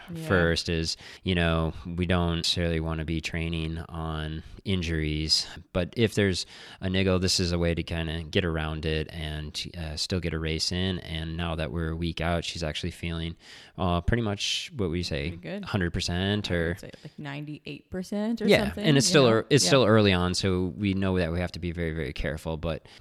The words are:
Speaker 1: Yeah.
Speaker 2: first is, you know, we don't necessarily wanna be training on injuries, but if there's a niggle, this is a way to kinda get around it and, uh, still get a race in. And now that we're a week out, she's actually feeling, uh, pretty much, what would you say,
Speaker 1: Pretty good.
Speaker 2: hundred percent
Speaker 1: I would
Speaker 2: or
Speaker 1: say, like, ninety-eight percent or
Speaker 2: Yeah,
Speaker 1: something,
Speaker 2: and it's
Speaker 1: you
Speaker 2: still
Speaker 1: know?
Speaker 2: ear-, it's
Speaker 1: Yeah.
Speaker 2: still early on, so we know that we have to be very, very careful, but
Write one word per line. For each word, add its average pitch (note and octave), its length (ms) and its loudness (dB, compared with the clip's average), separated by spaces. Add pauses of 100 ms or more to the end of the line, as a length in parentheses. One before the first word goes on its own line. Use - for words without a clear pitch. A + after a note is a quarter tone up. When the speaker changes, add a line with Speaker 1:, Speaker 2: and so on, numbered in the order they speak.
(140)
Speaker 1:
Yeah. E3 140 -10
Speaker 2:
first E2 400 4
is, E2 300 -2 (260)
you F#2 100 0
know, E2 380 2 (140)
we F2 200 -2
don't E2+ 320 2
necessarily E2+ 440 0
wanna D#2+ 240 -2
be D#2+ 160 -2
training E2 560 -4 (100)
on D#2+ 560 -6 (220)
injuries, D#2 840 0 (260)
but F2 240 -2
if A2+ 160 2
there's G2 320 2 (360)
a F#2+ 80 -4
niggle, F#2 300 4
this F#2 200 2
is F2 140 0
a F2 40 0
way E2+ 160 2
to E2 80 0
kinda E2 420 -4
get F#2 220 0
around D#2 400 -2
it D#2 260 0
and, D2+ 640 -8
uh, D#2 200 -8
still F#2 240 -2
get E2 140 -2
a D#2+ 60 -2
race D#2+ 340 -2
in. F#2 260 -2
And D#2+ 380 -6
now E2+ 180 -2
that D#2 160 -4
we're E2 180 -2
a D#2+ 60 -4
week E2 260 -4
out, E2+ 240 0
she's - 180 -8
actually D#2 280 -4
feeling, E2 460 -6 (400)
uh, F2 240 2
pretty A#2 200 0
much, - 540 -4
what G2 160 -2
would F2 60 -2
you F2 60 -2
say, D2+ 260 -2
Speaker 1:
Pretty F2 120 -8
good. F#3+ 240 -10
Speaker 2:
hundred F2+ 280 0
percent F#2+ 580 -2
Speaker 1:
I - 20 -
would F2 80 0 (120)
Speaker 2:
or - 60 -6
Speaker 1:
say, - 120 -16 (120)
like, - 140 -18
ninety-eight D3 720 -12
percent G#3 520 -4
or G3+ 60 2
Speaker 2:
Yeah, G3+ 180 6
Speaker 1:
something, - 200 -4
Speaker 2:
and D3 120 8
it's C3+ 100 6
Speaker 1:
you - 20 2
Speaker 2:
still D3 140 8
Speaker 1:
know? A#2+ 140 8
Speaker 2:
ear-, G#2+ 120 2
it's C#3 140 6
Speaker 1:
Yeah. F3 60 2
Speaker 2:
still C3 160 8
early G#2 280 8
on, F2+ 220 2
so F#2 420 0
we G2 160 2
know F#2+ 240 2
that E2 140 2
we F2 80 0
have F2 140 -2
to E2+ 60 -10
be F2 120 -2
very, E2 220 -2
very D2+ 200 -4
careful, D#2+ 420 -4
but D#2+ 300 -4 (160)